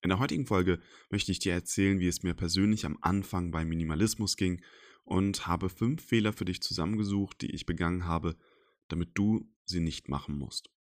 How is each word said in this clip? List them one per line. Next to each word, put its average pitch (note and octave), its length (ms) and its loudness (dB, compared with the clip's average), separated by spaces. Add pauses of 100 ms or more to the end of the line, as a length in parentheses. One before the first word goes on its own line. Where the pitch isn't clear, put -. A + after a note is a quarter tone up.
In F2 80 0
der F#2+ 100 4
heutigen D3 260 0
Folge F#2 360 4 (280)
möchte G2+ 220 -2
ich F2+ 80 -2
dir F#2 140 0
erzählen, G2 480 2
wie F2+ 80 4
es - 140 -4
mir F2 100 0
persönlich F#2 520 2
am D2+ 140 -4
Anfang F2+ 520 0
beim E2 180 -2
Minimalismus E2 680 0
ging F2+ 260 -2 (440)
und F#2+ 420 0
habe F2 220 0
fünf B2+ 340 -2
Fehler G#2+ 300 2
für - 100 -6
dich F#2 180 -4
zusammengesucht, G2+ 800 -2
die - 100 -6
ich - 140 -8
begangen F2 380 0
habe, E2 320 -2 (540)
damit E2 240 -2
du G#2+ 360 2 (140)
sie F2+ 160 -4
nicht E2 300 -2
machen C#2+ 280 -4
musst. - 320 -10 (140)